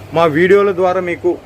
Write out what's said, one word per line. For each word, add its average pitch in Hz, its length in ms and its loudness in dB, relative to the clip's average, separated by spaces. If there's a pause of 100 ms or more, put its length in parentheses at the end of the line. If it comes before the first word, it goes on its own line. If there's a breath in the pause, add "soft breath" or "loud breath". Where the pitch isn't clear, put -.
(140)
మా 165 100 2
వీడియోల 185 480 2
ద్వారా 185 280 -2
మీకు 175 460 -4